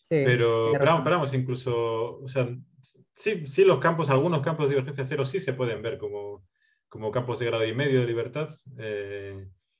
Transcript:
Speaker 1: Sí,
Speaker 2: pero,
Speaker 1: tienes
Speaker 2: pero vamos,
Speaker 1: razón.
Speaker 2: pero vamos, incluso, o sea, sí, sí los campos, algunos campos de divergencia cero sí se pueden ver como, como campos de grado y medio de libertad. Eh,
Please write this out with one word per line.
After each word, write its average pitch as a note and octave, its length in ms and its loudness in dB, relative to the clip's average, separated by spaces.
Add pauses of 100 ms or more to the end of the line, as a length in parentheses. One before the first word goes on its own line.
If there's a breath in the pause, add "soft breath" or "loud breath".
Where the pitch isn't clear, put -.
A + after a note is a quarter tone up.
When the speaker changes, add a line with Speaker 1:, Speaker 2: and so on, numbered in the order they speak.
Speaker 1:
Sí, D#3 220 0
Speaker 2:
pero, A#2 420 4
Speaker 1:
tienes A2+ 140 2
Speaker 2:
pero C#3 60 2
vamos, - 40 6
Speaker 1:
razón. E3 140 4
Speaker 2:
pero E3 120 2
vamos, C3+ 180 0
incluso, A#2+ 840 -2
o C3+ 80 -14
sea, B2+ 200 0 (680)
sí, F3 320 -4
sí F3+ 180 6
los E3 140 6
campos, E3 300 0
algunos C#3+ 320 4
campos D#3 280 0
de C#3+ 60 2
divergencia C3 320 -2
cero C3+ 180 -2
sí F#3+ 140 -2
se D3+ 140 -4
pueden A#2 280 -4
ver A2 160 -6
como, G2+ 480 -10 (440)
como A2 220 -6
campos A#2+ 280 -2
de A#2+ 80 -2
grado A2+ 180 0
y A2 80 -2
medio C3 280 2
de A#2+ 60 2
libertad. B2 420 -4 (280)
Eh, G2+ 680 -8 (320)